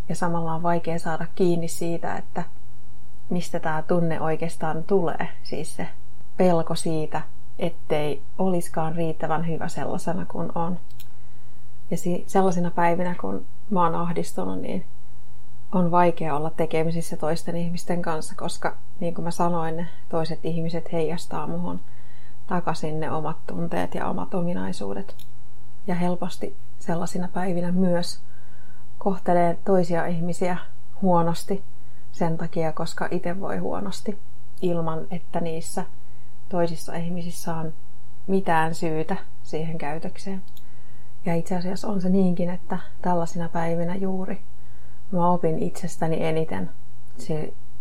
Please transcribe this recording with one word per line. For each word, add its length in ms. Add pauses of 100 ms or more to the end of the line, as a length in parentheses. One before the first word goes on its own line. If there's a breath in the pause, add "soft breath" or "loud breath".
Ja 60
samalla 400
on 80
vaikea 360
saada 360
kiinni 340
siitä, 480
että 280 (840)
mistä 300
tää 220
tunne 380
oikeastaan 640
tulee. 460 (140)
Siis 340
se 120 (480)
pelko 380
siitä, 480 (360)
ettei 640 (160)
olisikaan 560
riittävän 540
hyvä 200
sellaisena 580
kuin 280
on. 240 (1120 soft breath)
Ja 60
si-, 300
sellaisina 440
päivinä, 500
kun 260 (240)
mä 120
oon 120
ahdistunut, 640
niin 260 (840)
on 180
vaikea 460
olla 140
tekemisissä 640
toisten 400
ihmisten 460
kanssa, 320
koska 420 (240)
niin 140
kuin 100
mä 60
sanoin, 460
ne 120 (200 loud breath)
toiset 360
ihmiset 480
heijastaa 540
muhun 340 (640 loud breath)
takaisin 540
ne 100
omat 260 (100)
tunteet 480
ja 140
omat 260
ominaisuudet. 800 (720)
Ja 80
helposti 640 (220)
sellaisina 500
päivinä 440
myös 480 (800 soft breath)
kohtelee 640
toisia 420
ihmisiä 500 (460)
huonosti 640 (480 soft breath)
sen 260
takia, 340
koska 380
itse 300
voi 160
huonosti, 640 (440)
ilman 480
että 300
niissä 440 (640 soft breath)
toisissa 460
ihmisissä 600
on 180 (540)
mitään 480
syytä 420 (260)
siihen 360
käytökseen. 640 (840 loud breath)
Ja 100
itse 220
asiassa 320
on 120
se 80
niinkin, 420
että 280 (240)
tällaisina 460
päivinä 460
juuri 480 (720 soft breath)
mä 180
opin 280
itsestäni 640
eniten, 460 (480)
si-, 380 (240)